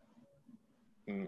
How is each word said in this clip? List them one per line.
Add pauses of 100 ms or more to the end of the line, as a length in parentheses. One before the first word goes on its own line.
(1080)
mm,